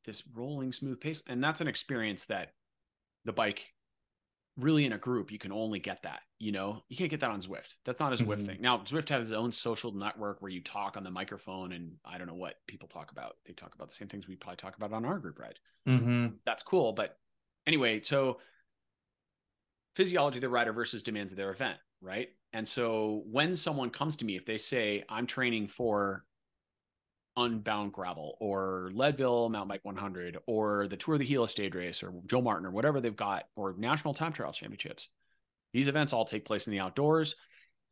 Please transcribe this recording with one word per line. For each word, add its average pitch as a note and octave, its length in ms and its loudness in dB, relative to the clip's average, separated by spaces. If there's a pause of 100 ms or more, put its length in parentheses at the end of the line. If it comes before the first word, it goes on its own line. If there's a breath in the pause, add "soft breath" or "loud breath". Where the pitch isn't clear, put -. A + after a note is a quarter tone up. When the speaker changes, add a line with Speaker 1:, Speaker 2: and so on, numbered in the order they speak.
Speaker 1:
this G#2+ 200 -12 (100)
rolling, C3 400 -4
smooth C3 260 -6
pace. D3+ 280 -6
And B2+ 160 0
that's D3+ 180 2
an D#3+ 60 2
experience A2 580 -2
that F#2 280 -4 (680)
the A2+ 80 -2
bike, G#2 420 0 (840)
really D3 260 6
in B2+ 80 4
a G#2+ 60 -2
group, A#2 340 0
you G#2 80 -8
can G2 140 -6
only G#2+ 260 0
get F#2 240 -6
that, D#2 160 -6 (200)
you G#2+ 120 -2
know? G2+ 380 -2
You B2+ 80 -10
can't F3+ 120 0
get D3 120 -2
that B2 100 2
on G2+ 100 -4
Zwift. - 440 -10
That's B2+ 160 -4
not C#3+ 100 2
a A#2+ 60 2
Zwift G#2 220 2
Speaker 2:
Mm-hmm. G2+ 80 -2
Speaker 1:
thing. F#2+ 140 -8
Now, B2 180 4
Zwift D3 280 -4
has A#2+ 240 0
its G#2+ 60 0
own A#2 160 0
social A2+ 400 -2
network G2+ 480 -4
where G2 100 -8
you F2+ 100 -6
talk G2+ 360 -6
on F#2+ 80 -8
the F2+ 40 -8
microphone, F#2 600 -8
and E2+ 220 -10 (100)
I - 140 -12
don't F2+ 100 -10
know E2+ 80 -12
what F2+ 200 -10 (120)
people - 220 -16
talk D2+ 240 -14
about. B1 320 -12
They - 80 -16
talk F2+ 220 -18
about - 160 -14
the - 40 -8
same G2 140 -10
things G2 180 -12
we F#2+ 80 -12
probably F2+ 220 -14
talk F#2+ 180 -12
about G#2+ 160 -6
on A2+ 140 -2
our F3 140 -2
group E2+ 200 -10
ride. - 180 -14 (300)
Speaker 2:
Mm-hmm. A#2+ 480 4 (100)
Speaker 1:
That's A2+ 180 -2
cool. D3 280 6
But - 260 -2 (480)
anyway, B2 360 6
so C3 400 2 (1500 loud breath)
physiology D#3 440 6
of - 20 -2
the C3 80 0
rider A#2 240 4
versus A2+ 280 -2
demands G#2 300 -4
of F#2+ 60 -8
their G2 140 -2
event, G#2 260 -2 (240)
right? F#2+ 260 -6 (260)
And A2 140 -4
so A2 600 0
when D3 280 2
someone D#3 340 -2
comes D3+ 280 -2
to B2 80 -4
me, G2+ 100 -2
if F#2 100 -8
they A2 120 -2
say, G#2+ 500 0
"I'm A2 180 -2
training A#2 440 0
for G2+ 560 0 (1120)
Unbound G#2+ 560 0
Gravel E2+ 480 -6
or F#2+ 520 0
Leadville B2+ 540 4
Mountain G#2 220 -2
Bike G2 160 -8
one G2+ 100 -6
hundred F2+ 420 -6 (100)
or G#2 420 4
the F#2+ 80 -4
Tour D#3 180 2
of C#3+ 40 4
the C3+ 60 2
Gila B2 220 4
Stage G2 260 -2
Race F2 300 -4
or F2+ 100 -8 (120)
Joe B2 160 4
Martin G2+ 240 2
or F#2 60 -6
whatever C3+ 280 4
they've A#2 160 0
got, G2+ 300 -2 (100)
or G2 220 -2
National C#3 360 0
Time D#3+ 200 0
Trial - 180 -4
Championships," - 560 -8 (640)
these C3+ 160 4
events C#3 240 4
all A2+ 140 4
take G#2+ 180 -4
place G#2+ 240 0
in A2 40 -2
the G2 100 0
outdoors. D3+ 540 4 (560 soft breath)